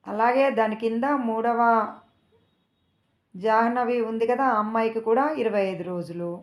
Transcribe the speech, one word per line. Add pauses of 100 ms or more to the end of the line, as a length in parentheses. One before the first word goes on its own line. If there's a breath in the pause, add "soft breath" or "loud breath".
అలాగే (140)
దాని
కింద (220)
మూడవ (1700)
జాహ్నవి (120)
ఉంది
కదా,
ఆ
అమ్మాయికి
కూడా (180)
ఇరవై
ఐదు
రోజులు (120)